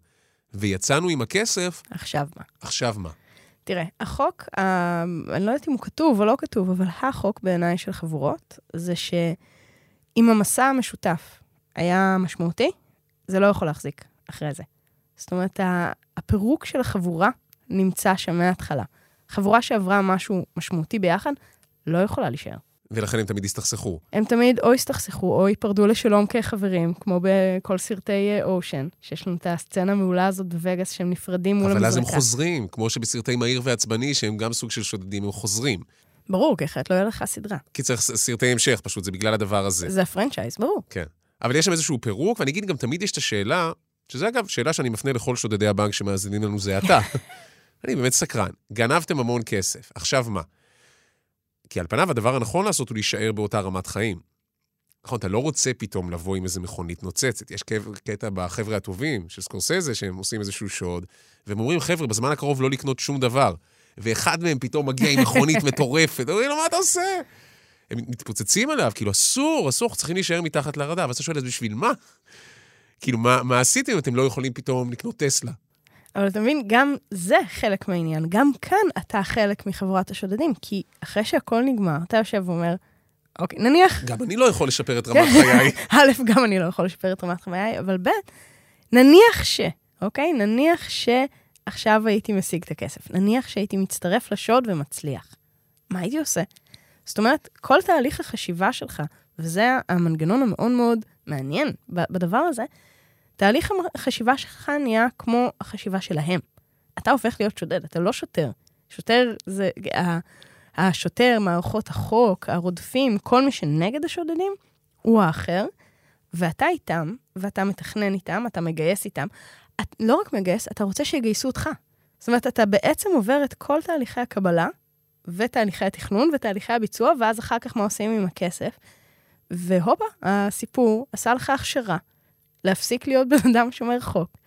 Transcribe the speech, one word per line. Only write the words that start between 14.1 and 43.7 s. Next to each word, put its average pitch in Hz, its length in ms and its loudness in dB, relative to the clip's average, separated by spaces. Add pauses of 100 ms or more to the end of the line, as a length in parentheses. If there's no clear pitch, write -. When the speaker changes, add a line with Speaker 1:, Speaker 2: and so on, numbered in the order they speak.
Speaker 2:
אחרי 147 240 -6
זה. - 100 -12 (540)
זאת - 140 -12
אומרת, 185 280 -4
ה-, 180 320 0 (260)
הפירוק 214 480 0
של - 140 -2
החבורה 180 500 0 (400)
נמצא 190 480 2
שם - 200 -4
מההתחלה. 175 460 0 (460)
חבורה 320 320 4
שעברה 202 400 2
משהו 190 440 0 (120)
משמעותי 170 420 -4
ביחד, 190 340 0 (540)
לא 165 100 0
יכולה 202 320 0
להישאר. 120 280 -10 (340)
Speaker 1:
ולכן 110 280 -2
הם 107 60 0
תמיד 98 200 -4
הסתכסכו. 98 540 -6 (140)
Speaker 2:
הם 214 120 0
תמיד 240 340 4
או 233 140 6
הסתכסכו, 185 680 0
או 196 80 4
ייפרדו 202 380 2
לשלום 208 400 4
כחברים, 190 640 -2
כמו 180 300 -2
בכל 190 540 2
סרטי, 202 340 -6
אה, 202 320 0
אושן, 175 440 -4 (140)
שיש - 260 -10
לנו 175 80 -4
את 175 140 -6
הסצנה 185 420 -2
המעולה 185 360 2
הזאת 190 180 -4
בווגאס, 180 460 -4
שהם 180 180 -4
נפרדים 180 460 -2
מול 196 160 2
Speaker 1:
אבל 202 140 4
אז 113 120 2
הם 123 60 2
Speaker 2:
המזרקה. - 160 -2
Speaker 1:
חוזרים, 127 480 0
כמו 113 220 -2
שבסרטי 117 460 -4
מהיר 120 280 0
ועצבני, 120 500 -2
שהם 110 240 -2
גם 113 160 -4
סוג 117 180 -6
של 110 120 -6
שודדים, 98 400 -6
הם 101 80 -4
חוזרים. 110 480 -2 (500)
Speaker 2:
ברור, 208 280 2
כי 151 80 -2
אחרת - 240 -6
לא 185 60 2
יהיה 190 100 2
לך - 200 -6
סדרה. 208 320 -8 (160)
Speaker 1:
כי 135 100 -8
צריך 120 180 0
ס-, - 140 -2
סרטי 120 320 0
המשך, 120 360 2
פשוט, - 200 -8
זה 95 80 -4
בגלל 107 220 0
הדבר 101 320 0
הזה. 87 240 -2
Speaker 2:
זה 190 120 0
הפרנצ'ייז, 185 580 -4
ברור. 285 300 -2
Speaker 1:
כן. 87 140 -6 (380)
אבל 120 140 0
יש 156 100 2
שם 190 60 2
איזשהו 156 300 -2
פירוק, 131 380 -2
ואני 139 120 0
אגיד 202 140 -4
גם 175 120 -4
תמיד 151 260 -4
יש 202 80 -4
את - 60 -6
השאלה, 139 540 -2 (400)